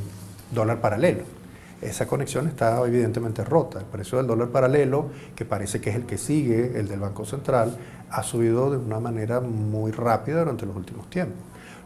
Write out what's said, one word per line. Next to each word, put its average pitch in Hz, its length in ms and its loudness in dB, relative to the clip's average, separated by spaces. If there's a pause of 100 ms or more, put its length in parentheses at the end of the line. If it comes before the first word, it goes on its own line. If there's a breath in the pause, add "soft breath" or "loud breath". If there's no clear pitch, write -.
(520)
dólar - 280 2
paralelo. 107 440 2 (580 loud breath)
Esa 107 240 -2
conexión 131 400 0
está 120 400 2
evidentemente 117 580 2
rota. 127 360 2
El 95 60 -10
precio 107 320 -4
del 127 100 0
dólar 117 200 2
paralelo, 139 600 4 (260 loud breath)
que - 100 -8
parece 98 360 -2
que 107 100 -2
es 104 60 0
el 123 100 -4
que 101 100 -4
sigue, 123 600 2
el 104 80 0
del 98 140 -6
Banco 101 260 -6
Central, 120 500 2 (320 loud breath)
ha - 140 -2
subido 117 480 2
de 143 80 0
una 110 220 -4
manera 117 400 0
muy 107 500 0
rápida 117 480 2
durante 143 260 0
los 98 120 -6
últimos 92 340 -10
tiempos. 135 300 -4 (460 loud breath)